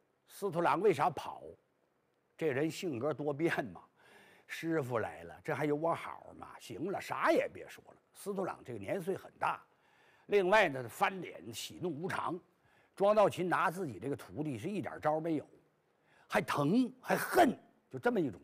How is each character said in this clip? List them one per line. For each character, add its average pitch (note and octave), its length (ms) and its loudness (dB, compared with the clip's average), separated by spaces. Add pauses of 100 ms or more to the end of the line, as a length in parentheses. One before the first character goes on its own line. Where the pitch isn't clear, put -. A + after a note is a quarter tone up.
(260)
司 - 260 -6
徒 D#3+ 80 -2
朗 D#3+ 220 4
为 G3+ 120 6
啥 D3 160 4
跑？ - 340 -8 (920)
这 E3 120 -2
人 C#3+ 220 2
性 D#3 280 -4
格 C#3 160 -2
多 D3 180 -4
变 D#3 340 0
嘛。 F2+ 180 -14 (640)
师 D#3+ 340 -2
傅 B2 180 0
来 F2 240 -6
了， E2 200 -16
这 D#3 100 -4
还 C3+ 120 -2
有 D3 100 2
我 D#3+ 180 0
好 - 460 -10
吗？ - 200 -16
行 D3+ 320 -8
了， E3+ 100 -4
啥 D3 300 0
也 E4+ 160 2
别 - 200 -12
说 - 220 -18
了。 - 80 -20 (160)
司 G3+ 200 -8
徒 F#3+ 120 -2
朗 - 180 -8
这 B2 100 -10
个 G#2+ 60 -10
年 D3+ 220 -4
岁 F3 160 -4
很 - 200 -14
大， - 240 -2 (640)
另 G3 220 4
外 G3+ 200 8
呢， C3 180 -6
翻 F#3+ 340 0
脸 A2+ 320 -12
喜 - 280 -10
怒 F3+ 80 -2
无 D#3+ 180 -6
常。 D#3+ 320 -4 (560)
庄 G3+ 200 6
道 G3+ 140 8
勤 E3+ 200 -2
拿 D#3 200 2
自 F3 160 -6
己 A#2+ 140 -8
这 C3 100 -6
个 C#3 60 -2
徒 G2 260 -10
弟 D3+ 160 -4
是 A2 120 -6
一 G3+ 120 -4
点 - 200 -8
招 D#3 180 2
没 D#3+ 160 -2
有， C#3 100 -4 (800)
还 - 140 2
疼 G3 500 2 (100)
还 F#3+ 160 0
恨， D4+ 380 6 (340)
就 C3 100 -10
这 B3 120 2
么 A#3 80 2
一 C#3+ 120 2
种 E2+ 120 -12